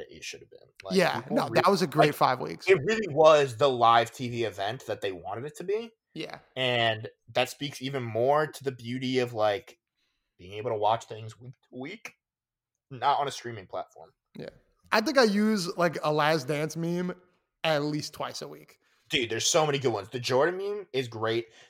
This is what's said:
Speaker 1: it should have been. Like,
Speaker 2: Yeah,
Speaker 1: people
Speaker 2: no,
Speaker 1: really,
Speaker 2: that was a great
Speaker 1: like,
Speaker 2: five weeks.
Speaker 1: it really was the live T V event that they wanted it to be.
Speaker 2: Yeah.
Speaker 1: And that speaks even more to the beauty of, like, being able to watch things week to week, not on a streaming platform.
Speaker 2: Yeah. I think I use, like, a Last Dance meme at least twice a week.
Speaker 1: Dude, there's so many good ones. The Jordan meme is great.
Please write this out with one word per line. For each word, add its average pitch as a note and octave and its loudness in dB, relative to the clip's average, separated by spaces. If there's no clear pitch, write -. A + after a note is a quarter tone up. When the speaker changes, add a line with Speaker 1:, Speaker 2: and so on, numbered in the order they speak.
Speaker 1:
it D#2+ -20
should - -14
have - -20
been. - -20
Like, F#3+ 6
Speaker 2:
Yeah, D3+ 4
Speaker 1:
people - -4
Speaker 2:
no, C4+ 4
Speaker 1:
really, C#3+ -2
Speaker 2:
that F3 6
was F#3+ 4
a F3+ 0
great D3+ 4
Speaker 1:
like, D3 0
Speaker 2:
five C3 4
weeks. D#3+ -8
Speaker 1:
it F#3+ 8
really G#3+ -2
was D3 6
the C#3+ 4
live A#2 6
T B2 -8
V A#2+ -4
event G2+ -6
that G#2 -6
they G2+ -4
wanted F#2+ -10
it D3+ -14
to E3+ -12
be. A3 -6
Speaker 2:
Yeah. - -14
Speaker 1:
And A#2 -2
that B2 0
speaks - -12
even C3+ -6
more B2+ 0
to D3 -16
the C3+ -4
beauty B2+ -4
of, A#2+ -2
like, G#2+ -2
being F2+ -20
able G#2+ -6
to A2 -4
watch G#2+ 0
things A2+ -14
week B2 -20
to B2+ -16
week, E3 -14
not C3 0
on C#3 -2
a C3 -6
streaming A2+ -12
platform. - -12
Speaker 2:
Yeah. - -14
I A3 4
think C4 0
I C4 6
use, G#3 2
like, F3 2
a D3+ 0
Last D3+ 2
Dance D3+ -4
meme F3 -4
at D3+ 0
least D3+ -6
twice B2+ -10
a C#3+ -14
week. D3+ -20
Speaker 1:
Dude, B2 -2
there's A2 -2
so D#3 4
many C#3+ 0
good B2+ 0
ones. G2+ -6
The B2+ -8
Jordan C#3 0
meme G3+ -8
is B2+ -2
great. A2+ -4